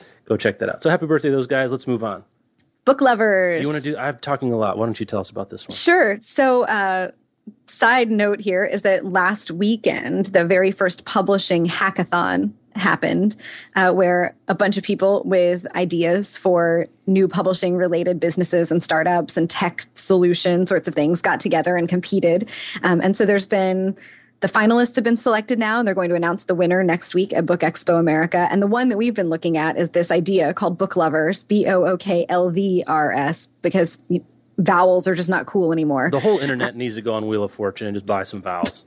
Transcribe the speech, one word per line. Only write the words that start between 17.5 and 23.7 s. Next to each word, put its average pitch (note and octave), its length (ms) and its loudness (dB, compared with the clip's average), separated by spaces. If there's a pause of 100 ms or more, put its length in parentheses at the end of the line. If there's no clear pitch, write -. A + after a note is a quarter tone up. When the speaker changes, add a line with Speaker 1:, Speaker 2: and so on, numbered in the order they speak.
Speaker 2:
related F3 440 0
businesses E3+ 500 0
and E3 120 0
startups E3+ 540 0
and E3 140 0
tech - 440 -6
solution F3+ 720 2
sorts F3+ 220 0
of D#3+ 60 -4
things D#3+ 280 0
got E3+ 180 0
together E3+ 360 0
and E3+ 120 -2
competed. F3+ 600 0 (340)
Um, F3 180 2
and G3 160 2
so G#3+ 100 2
there's G3 200 2
been, F#3+ 500 0 (440)